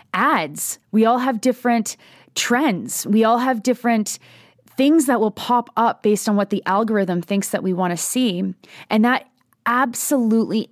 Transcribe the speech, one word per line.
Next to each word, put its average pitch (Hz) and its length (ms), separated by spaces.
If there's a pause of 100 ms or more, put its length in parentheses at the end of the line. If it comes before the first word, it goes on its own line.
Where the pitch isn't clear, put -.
(140)
ads. 185 680 (120)
We 220 140
all 247 140
have 247 200
different 233 560 (400)
trends. 240 720
We 220 160
all 220 140
have 247 260
different 233 560 (560)
things 294 300
that 247 160
will 214 100
pop - 460
up 226 260
based 208 240
on 208 80
what 202 140
the 202 160
algorithm 196 560
thinks 202 280
that - 140
we 185 100
want 180 180
to 175 60
see. 190 560 (360)
And 220 160
that 247 240 (400)
absolutely 233 1040